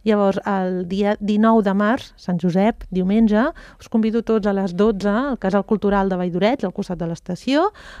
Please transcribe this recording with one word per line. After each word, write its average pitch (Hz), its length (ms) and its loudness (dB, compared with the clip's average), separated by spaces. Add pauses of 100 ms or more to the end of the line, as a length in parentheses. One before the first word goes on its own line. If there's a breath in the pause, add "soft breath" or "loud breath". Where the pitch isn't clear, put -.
Llavors, 202 440 2
el 185 400 -2
dia 202 320 0
dinou 214 420 4
de 196 160 0
març, 208 380 0
Sant 180 240 -4
Josep, 190 500 0
diumenge. 214 600 2 (280 loud breath)
Us - 100 -20
convido 220 340 0
tots 214 240 0
a 202 60 0
les 190 220 -2
dotze 202 340 0
al 247 300 -2
Casal 196 260 0
Cultural 196 440 0
de 190 60 -2
Valldorets, 180 480 -2
al 180 100 -4
costat 185 260 -6
de 170 80 -6
l'estació, 269 640 -2 (280 loud breath)